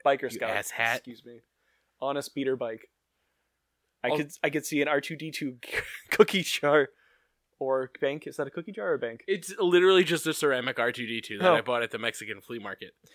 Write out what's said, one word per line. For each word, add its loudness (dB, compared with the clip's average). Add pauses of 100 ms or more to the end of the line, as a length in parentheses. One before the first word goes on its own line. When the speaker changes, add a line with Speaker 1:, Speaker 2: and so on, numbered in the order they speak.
Speaker 1:
Biker 2
Speaker 2:
you -2
Speaker 1:
Scout. -4
Speaker 2:
asshat. 0
Speaker 1:
Excuse -14
me. -20 (600)
On -2
a -4
speeder -2
bike. -8 (1120)
I 0
Speaker 2:
Oh. 2
Speaker 1:
could, -4 (120)
I 2
could -4
see 0
an 0
R 2
two -8
D -10
two -6 (260)
<laughs> -14
cookie 4
jar 2 (720)
or -2 (100)
bank. -2
Is -14
that -4
a -14
cookie -12
jar -6
or 2
a -2
bank? -8
Speaker 2:
It's -4
literally 6
just 0
a 0
ceramic 0
R 2
two -6
D -6
two -8
that 6
Speaker 1:
Oh. 8
Speaker 2:
I 4
bought 0
at -2
the -6
Mexican -6
flea -10
market. -12 (240)